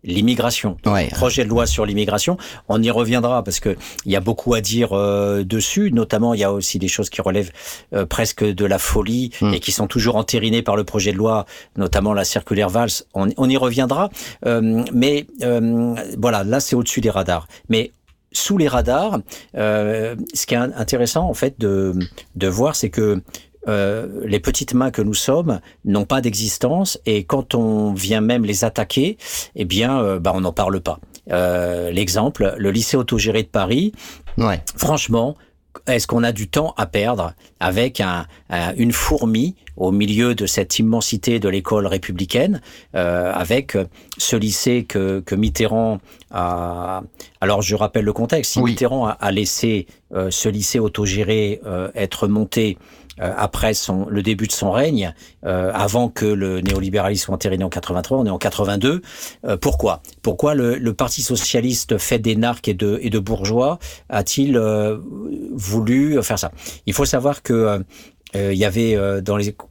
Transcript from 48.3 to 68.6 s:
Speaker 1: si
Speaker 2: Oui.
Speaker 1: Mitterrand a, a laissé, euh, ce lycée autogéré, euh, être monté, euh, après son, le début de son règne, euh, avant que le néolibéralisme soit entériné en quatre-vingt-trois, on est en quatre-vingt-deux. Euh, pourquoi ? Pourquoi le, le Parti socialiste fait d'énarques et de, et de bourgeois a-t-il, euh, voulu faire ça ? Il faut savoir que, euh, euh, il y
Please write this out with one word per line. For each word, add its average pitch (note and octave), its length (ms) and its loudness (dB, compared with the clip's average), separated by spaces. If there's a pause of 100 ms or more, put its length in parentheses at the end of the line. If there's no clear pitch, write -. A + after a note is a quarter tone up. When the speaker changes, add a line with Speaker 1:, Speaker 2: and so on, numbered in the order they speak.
Speaker 1:
si - 60 0
Speaker 2:
Oui. B2 120 4
Speaker 1:
Mitterrand A#2+ 360 0
a, G#2+ 60 0
a G2+ 180 -2
laissé, G#2 560 0 (280)
euh, F#2 160 -2
ce - 180 -2
lycée G#2 300 -2
autogéré, G#2 880 0
euh, F#2 280 -4
être G#2 320 -2
monté, G#2 500 0 (440)
euh, - 160 -2
après G#2+ 380 0
son, F#2+ 340 -2
le G2+ 140 -2
début G#2+ 240 0
de G2+ 60 -4
son G2+ 180 0
règne, A2 440 0 (300)
euh, F#2 300 0
avant G#2+ 340 0
que - 180 -2
le F#2+ 340 0
néolibéralisme F#2+ 640 0
soit G2 100 -4
entériné F#2+ 300 -2
en F2+ 40 -2
quatre-vingt-trois, F2+ 500 -2
on B2 80 2
est G2+ 40 0
en F2+ 80 -4
quatre-vingt-deux. G#2 640 0 (440)
Euh, G#2+ 100 0
pourquoi ? G2+ 460 0 (200)
Pourquoi D3 320 0
le, A#2+ 220 2
le A2+ 180 -2
Parti B2+ 280 -2
socialiste A#2+ 760 0
fait A#2+ 200 0
d'énarques A2+ 500 0
et G#2 60 0
de, G#2 280 0
et A#2 80 -2
de A2 80 0
bourgeois A2 600 0 (300)
a-t-il, C3 480 2
euh, G#2+ 420 2 (540)
voulu A#2 720 2
faire G2+ 160 -2
ça ? - 140 -6 (340)
Il G#2 80 -2
faut C#3+ 100 2
savoir C#3 380 0
que, - 100 -2
euh, A2 260 2 (580)
euh, G2 180 0
il F#2+ 40 0
y G#2 60 4